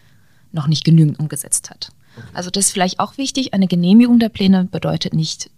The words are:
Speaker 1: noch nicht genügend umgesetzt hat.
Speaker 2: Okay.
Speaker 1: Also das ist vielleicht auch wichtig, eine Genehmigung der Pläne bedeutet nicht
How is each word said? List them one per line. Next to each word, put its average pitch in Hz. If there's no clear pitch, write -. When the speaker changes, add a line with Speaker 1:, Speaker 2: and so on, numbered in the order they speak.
Speaker 1:
noch 147
nicht 156
genügend 160
umgesetzt -
hat. -
Speaker 2:
Okay. -
Speaker 1:
Also 175
das 196
ist -
vielleicht 185
auch -
wichtig, 269
eine 190
Genehmigung 208
der 226
Pläne 190
bedeutet -
nicht -